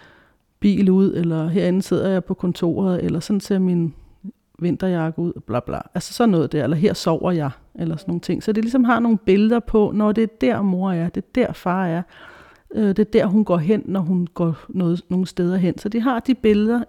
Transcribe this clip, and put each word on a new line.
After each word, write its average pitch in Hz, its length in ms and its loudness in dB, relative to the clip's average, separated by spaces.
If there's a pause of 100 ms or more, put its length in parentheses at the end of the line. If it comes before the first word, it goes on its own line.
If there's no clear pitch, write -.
(600)
bil 196 300 4
ud, 190 240 4
eller 165 340 -2
herinde 180 340 0
sidder 180 260 0
jeg 185 160 0
på 190 100 -6
kontoret, 180 720 -2
eller 160 160 -2
sådan 202 200 -2
ser 196 180 -2
min 175 360 0 (640)
vinterjakke 165 600 -2
ud, 175 140 -4 (140)
bla 123 140 -4
bla. - 200 -8 (140)
Altså - 180 -8
sådan 240 180 2
noget 165 220 2
der, 147 120 -2
eller 147 120 0
her 185 180 2
sover 175 380 -2
jeg, 151 180 -2 (240)
eller 165 220 -6
sådan - 140 -10
nogle 170 100 -4
ting. 170 220 -4
Så 220 100 0
de 214 80 0
ligesom 233 240 2
har 233 160 2
nogle 233 180 2
billeder 214 420 2
på, 214 340 2
når 214 180 2
det 226 100 0
er 214 60 0 (120)
der 240 220 0
mor 190 300 0
er, 170 160 -2
det - 160 -6
er - 220 0
der 156 60 -6
far 185 340 -2
er, 170 160 -2 (720)
øh, 214 140 2
det 190 100 2
er 214 60 4
der 226 220 2
hun 208 180 2
går 175 120 2
hen, 175 280 0
når 190 160 -4
hun 175 340 0
går 165 220 0 (120)
noget, 175 400 -2
nogle 180 180 0
steder 180 300 -2
hen. 175 220 0
Så - 100 -8
de 226 120 -2
har 233 200 -2
de 254 140 0
billeder 220 540 2